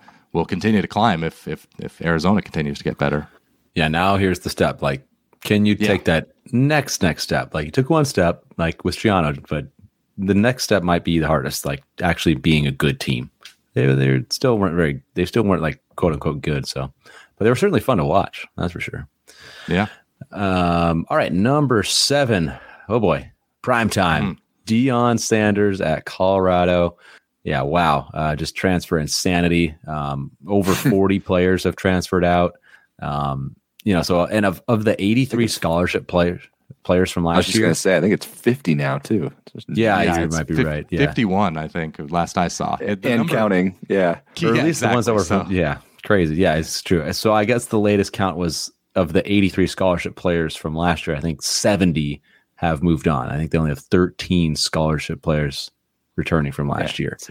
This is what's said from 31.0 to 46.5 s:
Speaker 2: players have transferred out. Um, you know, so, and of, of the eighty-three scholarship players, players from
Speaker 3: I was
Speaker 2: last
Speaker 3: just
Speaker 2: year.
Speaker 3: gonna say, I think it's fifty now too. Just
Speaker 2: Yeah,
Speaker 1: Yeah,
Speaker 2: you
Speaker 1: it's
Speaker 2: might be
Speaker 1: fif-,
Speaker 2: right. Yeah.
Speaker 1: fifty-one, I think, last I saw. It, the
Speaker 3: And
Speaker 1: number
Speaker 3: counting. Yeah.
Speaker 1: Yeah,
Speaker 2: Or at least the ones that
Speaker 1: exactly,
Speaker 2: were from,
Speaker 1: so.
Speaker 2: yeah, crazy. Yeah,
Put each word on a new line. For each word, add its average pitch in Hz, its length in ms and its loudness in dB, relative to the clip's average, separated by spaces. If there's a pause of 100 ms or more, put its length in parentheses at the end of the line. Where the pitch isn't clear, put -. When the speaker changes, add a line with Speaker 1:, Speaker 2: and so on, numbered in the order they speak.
Speaker 2:
players 90 460 0
have 87 100 -2
transferred 92 500 0
out. 87 280 2 (480)
Um, 71 540 -6 (280)
you 104 100 2
know, 82 80 4
so, 87 240 2
and 104 200 0
of, 90 220 -2
of 107 180 0
the 110 160 2
eighty-three 113 460 0
scholarship 90 600 -2
players, 87 340 0 (420)
players 92 280 2
from 87 160 -2
Speaker 3:
I 85 40 2
was 82 60 0
Speaker 2:
last 90 100 2
Speaker 3:
just 95 100 -2
Speaker 2:
year. 110 80 2
Speaker 3:
gonna 82 100 2
say, 95 220 2
I 73 40 0
think 95 120 2
it's - 120 -2
fifty 117 500 -2
now 71 220 -2
too. 110 340 -4 (220)
Just - 160 -16
Speaker 2:
Yeah, 101 320 2
Speaker 1:
Yeah, 85 180 2
Speaker 2:
you 82 60 0
Speaker 1:
it's 80 100 -2
Speaker 2:
might 78 120 -2
be 80 80 -2
Speaker 1:
fif-, 80 100 2
Speaker 2:
right. 76 240 -4
Yeah. 85 160 -2
Speaker 1:
fifty-one, 98 520 0
I 78 100 -6
think, 80 300 -8 (140)
last 85 260 -2
I 90 100 2
saw. - 340 -4
It, 98 200 -4
the 135 80 -2
Speaker 3:
And 120 100 2
Speaker 1:
number 110 140 -2
Speaker 3:
counting. 95 440 2 (120)
Yeah. 92 300 0 (180)
Speaker 1:
Yeah, - 120 0
Speaker 2:
Or 117 60 4
at 131 100 2
least 160 160 0
the 117 60 2
ones 113 180 2
that 117 80 2
Speaker 1:
exactly, 101 240 2
Speaker 2:
were 90 60 0
from, 85 80 -8
Speaker 1:
so. 92 60 0
Speaker 2:
yeah, 76 200 0 (280)
crazy. 85 300 4
Yeah, 85 200 4